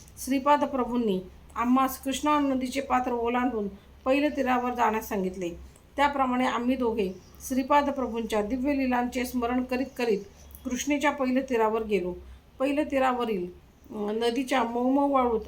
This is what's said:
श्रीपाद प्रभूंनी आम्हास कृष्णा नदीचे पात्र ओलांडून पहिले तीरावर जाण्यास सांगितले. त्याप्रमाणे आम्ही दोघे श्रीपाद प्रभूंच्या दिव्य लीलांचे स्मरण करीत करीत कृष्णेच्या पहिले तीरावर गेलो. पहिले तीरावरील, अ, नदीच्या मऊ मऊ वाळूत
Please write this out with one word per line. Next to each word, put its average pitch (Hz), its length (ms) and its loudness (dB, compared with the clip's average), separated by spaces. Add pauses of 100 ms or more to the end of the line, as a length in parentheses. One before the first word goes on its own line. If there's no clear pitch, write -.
(240)
श्रीपाद 277 400 4
प्रभूंनी 240 560 0 (360)
आम्हास 262 420 2
कृष्णा 294 400 0
नदीचे 262 420 0
पात्र 254 320 0
ओलांडून 233 560 0 (360)
पहिले 277 240 2
तीरावर 247 460 0
जाण्यास 226 340 0
सांगितले. 185 420 -4 (460)
त्याप्रमाणे 254 500 2
आम्ही 240 300 0
दोघे 220 360 0 (360)
श्रीपाद 269 420 2
प्रभूंच्या 226 520 -2
दिव्य 254 300 -2
लीलांचे 247 520 0
स्मरण 247 380 -2
करीत 254 240 -2 (120)
करीत 233 200 2 (460)
कृष्णेच्या 285 460 0
पहिले 262 300 0
तीरावर 226 420 0
गेलो. 185 320 -2 (440)
पहिले 285 260 0
तीरावरील, 240 600 0 (440)
अ, - 40 -12
नदीच्या 233 680 0
मऊ 240 280 0
मऊ 285 220 2
वाळूत 240 360 2